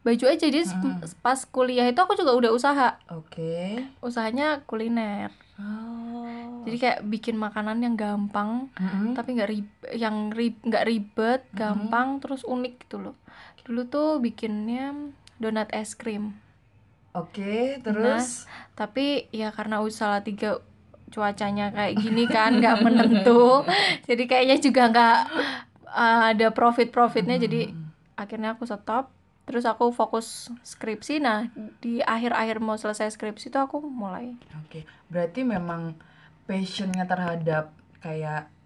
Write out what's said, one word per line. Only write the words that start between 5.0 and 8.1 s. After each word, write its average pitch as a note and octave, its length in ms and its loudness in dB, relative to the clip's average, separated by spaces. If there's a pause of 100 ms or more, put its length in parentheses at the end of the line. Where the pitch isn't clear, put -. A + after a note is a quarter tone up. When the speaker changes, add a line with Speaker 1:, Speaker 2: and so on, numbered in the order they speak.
Speaker 2:
Oh. A#3 1040 -12
Speaker 1:
Jadi A3+ 160 -6
kayak B3 260 0
bikin A3 300 -4
makanan G#3+ 480 -4
yang A#3+ 120 0
gampang, G#3 800 -4